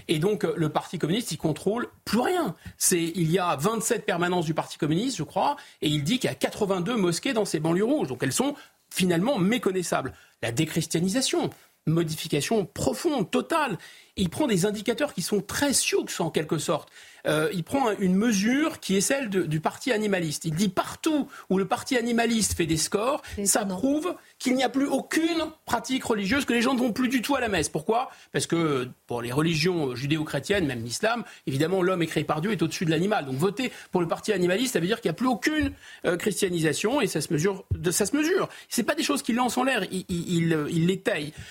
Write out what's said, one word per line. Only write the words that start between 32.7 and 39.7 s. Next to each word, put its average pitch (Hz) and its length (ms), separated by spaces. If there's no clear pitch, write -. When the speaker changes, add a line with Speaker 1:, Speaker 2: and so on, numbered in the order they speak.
Speaker 1:
de 160 60
l'animal. 170 360
Donc 131 80
voter 202 360
pour 175 100
le 165 60
parti 196 260
animaliste, 185 400
ça - 60
veut 170 80
dire 220 120
qu'il 196 100
n'y 160 60
a - 20
plus 254 100
aucune, 285 440
euh, 175 120
christianisation, 180 840
et 196 60
ça 165 140
se 156 100
mesure, 180 400
de, 175 200
ça 196 160
se 277 80
mesure. 320 340
C'est - 160
pas 311 120
des 302 80
choses 285 180
qu'il 226 140
lance 247 240
en 254 40
l'air, 254 280